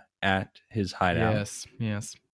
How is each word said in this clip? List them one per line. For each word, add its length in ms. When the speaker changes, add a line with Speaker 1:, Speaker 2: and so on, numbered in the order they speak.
Speaker 1:
at 380
his 220
hideout. 420
Speaker 2:
Yes, 320
yes. 380